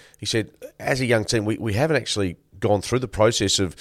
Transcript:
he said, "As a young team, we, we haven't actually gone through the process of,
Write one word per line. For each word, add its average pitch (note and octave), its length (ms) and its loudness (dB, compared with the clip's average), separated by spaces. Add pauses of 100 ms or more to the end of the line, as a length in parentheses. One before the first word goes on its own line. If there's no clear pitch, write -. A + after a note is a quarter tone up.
(180)
he G#2+ 80 -10
said, A2 240 -2 (280)
"As C3 220 -2
a C3 60 0
young A2+ 180 2
team, A2 200 0
we, G#2+ 120 0
we A2+ 160 -4
haven't D3 240 0
actually F#2+ 400 -2 (240)
gone G#2 200 2
through A#2+ 200 0
the B2 80 -6
process G#2+ 500 2
of, F#2 220 0